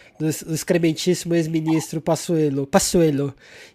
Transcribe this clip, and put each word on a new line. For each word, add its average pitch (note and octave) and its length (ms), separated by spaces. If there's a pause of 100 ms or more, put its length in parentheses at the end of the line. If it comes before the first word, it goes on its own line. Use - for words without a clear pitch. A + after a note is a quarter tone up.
(200)
do D#3 80
ex-, D3+ 160
do D#3+ 100
excrementíssimo E3 800
ex-ministro D#3+ 680
Pazuello, D3+ 680
Pazuello. D3+ 640 (420)